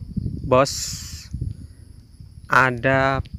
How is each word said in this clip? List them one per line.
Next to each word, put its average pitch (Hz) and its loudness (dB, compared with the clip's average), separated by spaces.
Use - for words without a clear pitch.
"Bos, 127 4
ada 131 4